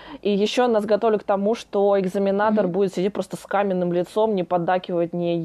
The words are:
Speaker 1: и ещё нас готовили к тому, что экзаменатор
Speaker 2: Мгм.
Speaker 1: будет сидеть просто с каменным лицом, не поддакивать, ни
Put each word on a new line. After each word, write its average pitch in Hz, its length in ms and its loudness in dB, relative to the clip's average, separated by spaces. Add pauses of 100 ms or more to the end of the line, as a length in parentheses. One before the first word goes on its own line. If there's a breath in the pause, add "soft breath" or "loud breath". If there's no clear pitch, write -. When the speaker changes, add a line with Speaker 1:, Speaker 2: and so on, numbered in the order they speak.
(240 loud breath)
Speaker 1:
и 208 80 2
ещё 214 360 2
нас 220 180 2
готовили 214 340 2
к - 40 -16
тому, 202 320 0
что 202 440 0
экзаменатор 196 640 0
Speaker 2:
Мгм. 180 80 -2
Speaker 1:
будет 190 200 0
сидеть 190 200 -2
просто - 240 -6
с - 80 -14
каменным 185 480 0
лицом, 208 420 0
не 185 80 0
поддакивать, 175 720 -2
ни 170 320 -2